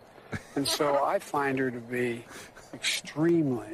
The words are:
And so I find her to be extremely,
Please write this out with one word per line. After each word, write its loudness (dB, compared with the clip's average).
And 0
so 2
I 2
find 0
her 2
to -8
be -2
extremely, 2